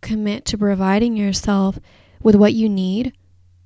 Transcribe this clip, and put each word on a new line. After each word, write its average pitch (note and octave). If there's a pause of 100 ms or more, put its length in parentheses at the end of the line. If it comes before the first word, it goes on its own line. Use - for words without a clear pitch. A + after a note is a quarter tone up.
commit G#3+
to -
providing G3+
yourself G3 (420)
with G#3+
what G#3
you A3
need G3 (520)